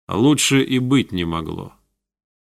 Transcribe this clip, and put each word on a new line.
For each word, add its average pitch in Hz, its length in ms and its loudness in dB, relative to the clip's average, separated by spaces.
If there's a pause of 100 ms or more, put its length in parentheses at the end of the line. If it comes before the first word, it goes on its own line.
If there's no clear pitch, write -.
«Лучше 135 540 2
и 131 160 -2
быть 127 340 0
не 90 140 -2
могло». 85 480 -8 (800)